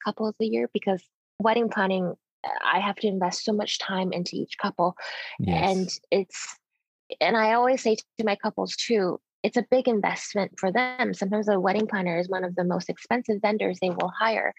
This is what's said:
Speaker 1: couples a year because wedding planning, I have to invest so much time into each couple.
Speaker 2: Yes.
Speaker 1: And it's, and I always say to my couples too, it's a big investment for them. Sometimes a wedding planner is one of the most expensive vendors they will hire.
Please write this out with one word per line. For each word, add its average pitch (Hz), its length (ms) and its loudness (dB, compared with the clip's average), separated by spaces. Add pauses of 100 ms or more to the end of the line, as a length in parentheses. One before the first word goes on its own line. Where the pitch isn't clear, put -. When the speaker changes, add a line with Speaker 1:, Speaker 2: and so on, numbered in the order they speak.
Speaker 1:
couples 214 380 -2
a 226 40 0
year 233 280 0
because 190 300 0 (360)
wedding 226 300 2
planning, 190 440 0 (500)
I 165 160 2
have 196 180 -2
to 220 100 0
invest 185 380 -2
so 220 80 0
much 208 260 -2
time 185 320 -2
into 175 240 -4
each - 220 -6
couple. 180 380 0 (440)
Speaker 2:
Yes. 175 320 2
Speaker 1:
And 185 280 -2 (120)
it's, - 460 -2 (640)
and 196 160 2
I 220 160 4
always 247 280 4
say 220 140 4
to - 300 -6
my 202 100 2
couples 190 400 -4
too, 196 440 0 (240)
it's - 140 0
a 240 120 2
big 254 200 4
investment 190 680 0
for 190 140 0
them. 247 420 0
Sometimes 202 360 -2
a 202 100 4
wedding 196 260 2
planner 180 320 0
is 180 120 0
one 185 160 -2
of 180 100 -4
the 180 80 2
most 180 260 0
expensive 214 520 -2
vendors 196 400 0
they 185 80 2
will 180 280 -2
hire. - 420 2